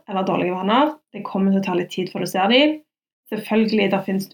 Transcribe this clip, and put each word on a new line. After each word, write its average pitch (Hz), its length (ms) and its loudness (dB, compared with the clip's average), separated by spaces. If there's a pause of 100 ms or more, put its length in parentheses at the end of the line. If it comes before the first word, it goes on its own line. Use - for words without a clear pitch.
eller 196 220 -4
dårlige 180 260 0
vaner, 233 400 2 (180)
det - 140 -10
kommer 196 240 2
til 196 100 4
å 190 60 -4
ta 180 80 -2
litt 175 160 -2
tid 180 220 -6
før 175 100 -6
du 175 80 -4
ser 196 220 2
de. 254 80 6 (720)
Selvfølgelig, 214 580 0
der 196 160 -2
finnes 190 260 -4